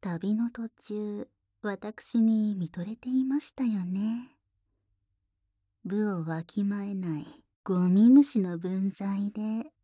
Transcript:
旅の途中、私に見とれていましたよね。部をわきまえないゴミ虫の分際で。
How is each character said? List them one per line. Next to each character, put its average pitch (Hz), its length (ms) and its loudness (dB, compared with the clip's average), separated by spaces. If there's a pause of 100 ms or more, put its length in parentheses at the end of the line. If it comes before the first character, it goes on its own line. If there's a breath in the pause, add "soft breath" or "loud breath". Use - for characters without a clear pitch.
旅 180 320 -2
の 233 160 0
途 233 180 -8
中、 208 600 -8 (320)
私 214 600 -4
に 214 340 4
見 175 120 -4
と 170 160 -8
れ 214 140 -10
て - 100 -12
い 254 160 2
ま 269 160 0
し - 160 -14
た 269 80 -2
よ 208 220 0
ね。 220 520 -4 (1500)
部 208 280 -2
を 165 120 -4
わ 165 180 -4
き 202 220 -4
ま 202 180 -4
え 202 100 -8
な 175 260 -4
い - 240 -16 (200)
ゴ 180 240 2
ミ 202 220 8
虫 277 300 6
の 180 180 -2
分 190 340 -4
際 196 400 -6
で。 220 400 -8 (120)